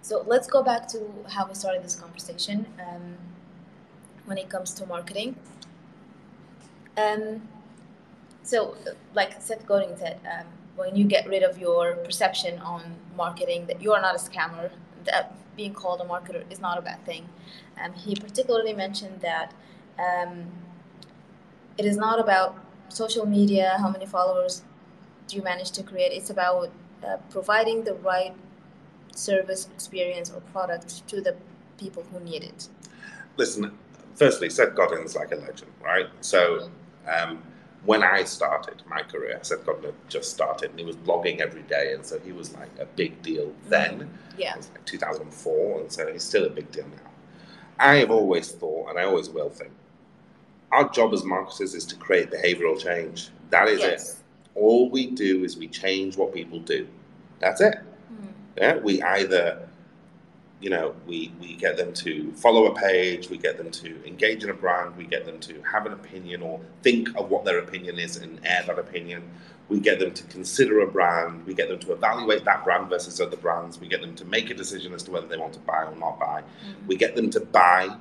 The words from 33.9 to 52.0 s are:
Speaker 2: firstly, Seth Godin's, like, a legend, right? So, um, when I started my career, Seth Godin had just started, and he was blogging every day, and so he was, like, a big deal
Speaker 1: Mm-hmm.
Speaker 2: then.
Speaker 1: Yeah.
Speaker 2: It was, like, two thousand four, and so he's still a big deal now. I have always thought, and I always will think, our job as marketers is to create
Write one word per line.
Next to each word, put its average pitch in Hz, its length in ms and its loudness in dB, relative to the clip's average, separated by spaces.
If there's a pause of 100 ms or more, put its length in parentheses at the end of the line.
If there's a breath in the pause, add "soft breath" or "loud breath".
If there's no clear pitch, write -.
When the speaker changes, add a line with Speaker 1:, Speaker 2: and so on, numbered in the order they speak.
Speaker 2:
firstly, 123 360 6
Seth 110 240 4
Godin's, 80 420 2
like, 78 160 -4
a 80 40 -4
legend, - 340 -12 (120)
right? 87 240 2 (140)
So, 87 500 4 (400)
um, 82 320 -2 (420 loud breath)
when 107 180 6
I 95 220 6
started - 640 -4
my 76 140 -6
career, 60 400 -8
Seth - 240 -6
Godin 76 180 -2
had 71 100 -8 (140)
just 71 220 -6
started, 71 400 -2
and 80 80 -18
he 85 60 -10
was 80 120 -8
blogging 85 440 0
every 76 220 -4
day, 71 320 0
and 71 100 -10
so - 160 -8
he 90 120 -14
was, 78 220 -12
like, - 240 -16
a 71 80 -6
big - 360 -4
deal 76 240 -2
Speaker 1:
Mm-hmm. - 240 -14
Speaker 2:
then. 82 480 0 (200 loud breath)
Speaker 1:
Yeah. 160 140 -4
Speaker 2:
It 78 60 -10
was, - 120 -16
like, - 160 -20
two - 120 -10
thousand 78 340 -6
four, 80 480 -2
and 78 120 -10
so 80 200 -6
he's 87 120 -8
still 98 220 2
a - 40 -2
big - 200 -10
deal - 160 -10
now. - 240 -20 (680 loud breath)
I 139 180 10
have 120 140 6
always 98 420 4
thought, 80 380 -6
and 82 80 -4
I 90 60 2
always 90 240 2
will 76 220 -4
think, - 220 -16 (1000)
our 139 180 6
job 110 240 4
as 92 100 0
marketers 95 500 -4
is 85 120 -8
to - 100 -12
create 90 340 4